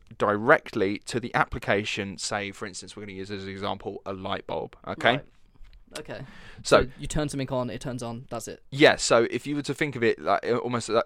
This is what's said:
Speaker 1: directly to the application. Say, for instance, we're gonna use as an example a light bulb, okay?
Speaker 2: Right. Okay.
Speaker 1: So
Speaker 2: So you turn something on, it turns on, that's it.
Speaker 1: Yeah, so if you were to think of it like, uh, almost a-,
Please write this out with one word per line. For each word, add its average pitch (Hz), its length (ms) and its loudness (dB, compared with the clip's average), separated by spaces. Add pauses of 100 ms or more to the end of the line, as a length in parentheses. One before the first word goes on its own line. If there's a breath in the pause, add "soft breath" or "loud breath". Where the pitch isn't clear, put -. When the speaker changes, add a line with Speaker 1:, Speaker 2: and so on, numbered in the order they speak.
(180)
Speaker 1:
directly 104 840 4
to - 200 -6
the 117 140 -4
application. 104 840 0
Say, 101 340 -4
for 110 160 -12
instance, 90 280 -14
we're 104 80 -12
gonna 101 100 -12
use 95 180 -10
as 98 120 -8
an 98 60 -8
example 101 560 -6
a 98 80 -6
light 95 320 -6
bulb, - 300 -6 (120)
okay? 113 260 4
Speaker 2:
Right. - 120 -4 (720)
Okay. 127 220 -10 (420 loud breath)
Speaker 1:
So 214 200 6
Speaker 2:
So 131 60 -4 (100)
you 147 80 -8
turn 151 220 0
something 135 220 -4
on, 123 180 -2
it 110 100 -8
turns 123 220 -6
on, 117 280 -8
that's 117 180 -8
it. 95 140 -14 (100)
Speaker 1:
Yeah, 135 240 8
so 117 340 4
if - 160 -4
you 147 100 -4
were 147 60 -2
to 139 140 -4
think 147 200 -2
of 117 80 0
it 113 160 4
like, 82 260 0
uh, 117 120 2
almost 117 320 -2
a-, 110 160 2